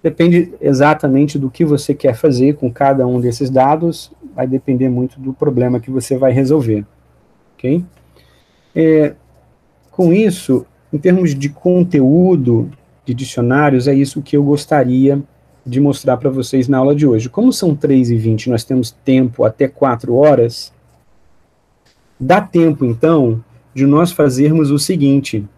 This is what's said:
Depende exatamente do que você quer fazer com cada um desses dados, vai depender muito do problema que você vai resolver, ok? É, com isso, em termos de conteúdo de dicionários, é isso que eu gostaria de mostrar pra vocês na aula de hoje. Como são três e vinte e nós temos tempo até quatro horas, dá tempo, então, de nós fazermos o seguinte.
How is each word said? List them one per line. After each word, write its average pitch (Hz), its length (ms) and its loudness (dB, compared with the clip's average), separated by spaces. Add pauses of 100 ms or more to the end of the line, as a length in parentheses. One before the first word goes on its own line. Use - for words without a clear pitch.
Depende 170 560 2
exatamente 143 800 0
do 135 100 -4
que 170 140 -4
você 147 300 -2
quer 131 200 0
fazer 139 440 0
com 123 140 -4
cada 135 360 0
um 123 140 -2
desses 123 280 -2
dados, 151 640 0 (240)
vai 131 100 -4
depender 131 440 -2
muito 127 280 -4
do 131 160 -10
problema 123 460 -2
que 120 100 -12
você 131 280 -4
vai 131 160 2
resolver, 127 520 0 (680)
ok? 156 300 -4 (920)
É, 160 400 2 (760)
com 175 240 0
isso, 185 520 0 (260)
em 151 60 -6
termos 180 360 0
de 139 140 -6
conteúdo 156 1200 2 (340)
de 127 100 -8
dicionários, 127 760 0
é 143 60 2
isso 139 280 -2
que - 140 -6
eu 143 80 2
gostaria 139 760 0 (440)
de 123 140 -4
mostrar 135 380 0
pra 139 120 -2
vocês 131 380 -2
na 135 100 0
aula 139 180 2
de 147 120 0
hoje. 117 220 0
Como 247 240 0
são 165 220 -2
três 131 360 0
e 117 40 0
vinte 110 300 -2
e 127 40 -4
nós 117 140 -2
temos 127 280 -4
tempo 131 520 -2
até 110 240 0
quatro 123 480 -2
horas, 127 580 2 (1500)
dá 175 220 0
tempo, 165 420 0
então, 120 600 0 (300)
de 135 120 0
nós 156 260 2
fazermos 147 600 0
o 147 80 0
seguinte. 139 680 -2 (100)